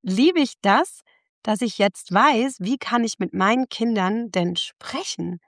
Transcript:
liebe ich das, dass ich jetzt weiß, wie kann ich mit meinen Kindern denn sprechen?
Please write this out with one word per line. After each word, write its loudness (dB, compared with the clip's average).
liebe 2
ich 0
das, 2
dass -2
ich -4
jetzt -2
weiß, 2
wie -4
kann -2
ich -6
mit -6
meinen 2
Kindern 0
denn 0
sprechen? -8